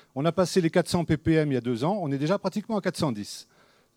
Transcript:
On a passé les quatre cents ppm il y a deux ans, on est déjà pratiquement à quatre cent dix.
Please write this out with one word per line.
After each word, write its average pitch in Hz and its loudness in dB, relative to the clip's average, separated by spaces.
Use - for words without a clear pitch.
On - -2
a 165 2
passé 185 2
les 160 2
quatre 170 2
cents 175 0
ppm 156 2
il 135 2
y - 0
a 117 0
deux 117 -2
ans, 190 0
on 156 -4
est 139 0
déjà 156 0
pratiquement 214 -4
à 190 -2
quatre 180 -2
cent 151 0
dix. - -10